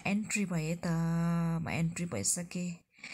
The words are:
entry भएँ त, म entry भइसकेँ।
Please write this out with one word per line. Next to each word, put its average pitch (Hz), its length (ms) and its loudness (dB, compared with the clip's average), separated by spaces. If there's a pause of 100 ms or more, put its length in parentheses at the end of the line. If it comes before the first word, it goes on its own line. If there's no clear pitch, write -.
entry 202 380 0
भएँ 170 320 0
त, 170 100 -4 (760)
म - 60 -2
entry 165 360 0
भइसकेँ। 175 640 -2 (440)